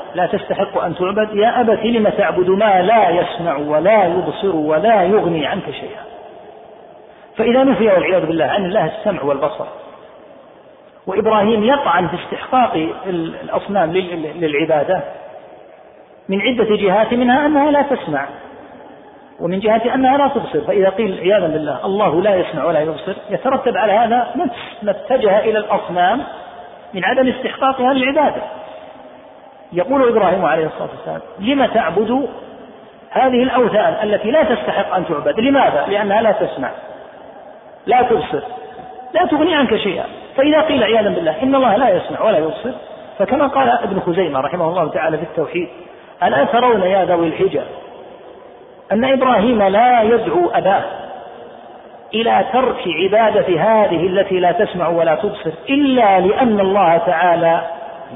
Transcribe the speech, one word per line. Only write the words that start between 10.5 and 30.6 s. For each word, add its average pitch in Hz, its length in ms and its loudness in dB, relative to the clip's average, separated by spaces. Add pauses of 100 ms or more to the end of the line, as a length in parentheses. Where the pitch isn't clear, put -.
وإبراهيم 214 580 2
يطعن 185 440 2
في 175 80 -6
استحقاق - 560 -2 (340)
ال-، 165 280 -6 (100)
الأصنام 175 480 -2
لل-، 175 480 -4
للعبادة 156 640 0 (1300)
من 196 120 -2
عدة 214 360 0
جهات، 202 380 2
منها 247 320 2
أنها 294 240 2
لا 285 120 2
تسمع، 151 440 -4 (1120)
ومن 175 200 -4
جهة 226 340 2
أنها 262 220 4
لا 285 120 4
تبصر. - 320 -2
فإذا 190 280 2
قيل 190 320 -2
عياذا 185 260 2
بالله 151 400 -4
الله 190 340 0
لا 202 160 4
يسمع 160 280 -2
ولا 160 160 2
يبصر، 156 340 -4 (160)
يترتب 220 460 -2
على 202 160 2
هذا 233 340 2 (100)
نفس 320 200 -2 (260)
ما 208 80 -2
اتجه 214 480 2
إلى 214 200 2
الأصنام 196 640 0 (720)
من 180 100 -6
عدم 254 240 2
استحقاقها 247 640 0
للعبادة. 277 500 0 (1300)
يقول 240 360 2
إبراهيم 196 360 2
عليه 156 220 0